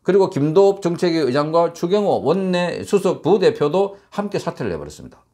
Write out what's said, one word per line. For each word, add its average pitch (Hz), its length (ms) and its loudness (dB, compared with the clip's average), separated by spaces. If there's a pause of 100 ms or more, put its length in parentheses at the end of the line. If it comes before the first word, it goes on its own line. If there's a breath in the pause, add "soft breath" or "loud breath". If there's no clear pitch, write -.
그리고 190 300 2
김도읍 190 500 2
정책위 170 360 -2
의장과 156 560 0
추경호 180 500 0
원내 185 600 -2
수석 185 380 0
부대표도 185 760 2 (120 loud breath)
함께 202 300 -6
사퇴를 123 320 -6
해버렸습니다. - 520 -14 (100)